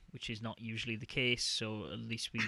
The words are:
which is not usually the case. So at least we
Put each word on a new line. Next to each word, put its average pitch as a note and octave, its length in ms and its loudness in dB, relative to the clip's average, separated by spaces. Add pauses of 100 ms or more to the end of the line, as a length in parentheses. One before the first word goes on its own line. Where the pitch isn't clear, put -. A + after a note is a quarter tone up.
(100)
which - 180 -6
is A2+ 140 -2
not A2 180 -4
usually A2+ 360 -2
the G#2+ 100 -6
case. B2 380 4
So G#2+ 480 0
at G#2+ 80 -4
least A2+ 320 -2
we A2+ 160 0